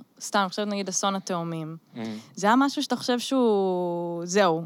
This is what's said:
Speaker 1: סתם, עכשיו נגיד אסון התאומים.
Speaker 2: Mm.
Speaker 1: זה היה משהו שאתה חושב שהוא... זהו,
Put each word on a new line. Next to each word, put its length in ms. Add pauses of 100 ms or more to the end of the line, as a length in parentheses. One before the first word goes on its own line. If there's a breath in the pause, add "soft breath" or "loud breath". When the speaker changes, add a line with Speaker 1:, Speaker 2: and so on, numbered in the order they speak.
(220)
Speaker 1:
סתם, 240
עכשיו 200
נגיד 240
אסון 260
התאומים. 640 (180)
Speaker 2:
Mm. 40 (360 loud breath)
Speaker 1:
זה 120
היה 80
משהו 280
שאתה 120
חושב 240
שהוא... 1040
זהו, 400